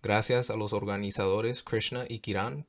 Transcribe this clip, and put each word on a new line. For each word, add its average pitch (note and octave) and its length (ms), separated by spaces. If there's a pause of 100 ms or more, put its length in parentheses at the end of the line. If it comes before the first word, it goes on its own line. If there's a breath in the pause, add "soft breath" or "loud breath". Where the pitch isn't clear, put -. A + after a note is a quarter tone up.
Gracias A#2 480
a A2 60
los G#2 160
organizadores G2+ 880
Krishna B2 460
y A2+ 120
Kiran A#2+ 480